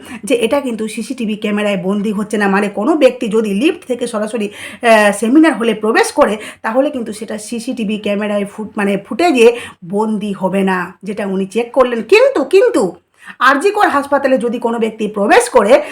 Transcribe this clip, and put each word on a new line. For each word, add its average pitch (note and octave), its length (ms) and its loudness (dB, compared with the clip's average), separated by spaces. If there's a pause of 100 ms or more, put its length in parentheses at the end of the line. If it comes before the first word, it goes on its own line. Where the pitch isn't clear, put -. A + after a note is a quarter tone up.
(240)
যে B3+ 100 0
এটা B3+ 260 0
কিন্তু A3 280 -6
সিসিটিভি A3 480 -6
ক্যামেরায় G#3 400 -2
বন্দি G3 360 -2
হচ্ছে G#3+ 260 -4
না, G#3 100 0
মানে G3+ 200 2
কোনো G#3+ 260 -2
ব্যক্তি B3+ 340 2
যদি G#3+ 260 0
লিফট D4 320 0
থেকে B3 200 -4
সরাসরি, G#3+ 420 -4
আহ, G#3+ 640 2
সেমিনার C4+ 420 4
হলে A3 200 0
প্রবেশ A#3+ 380 0
করে G#3+ 240 2 (260)
তাহলে C4 280 0
কিন্তু A3+ 220 -8
সেটা G#3+ 260 -10
সিসিটিভি A3 600 -6
ক্যামেরায় G3+ 460 -2
ফুট-, G3 320 -10
মানে G3+ 200 0
ফুটেজে A#3+ 600 2 (260)
বন্দি G#3 480 -4
হবে F#3+ 300 -2
না, F3+ 400 -2
যেটা G3+ 240 -8
উনি F#3+ 200 -2
চেক A#3 260 -6
করলেন। B3 300 0
কিন্তু, A4 420 4
কিন্তু F#4 520 2 (420)
আরজি C#4 320 2
কর G4+ 180 2
হাসপাতালে C#4 500 0
যদি A#3 200 -2
কোনো A#3 200 -2
ব্যক্তি G#3+ 300 -2
প্রবেশ A#3+ 400 2
করে A3+ 440 4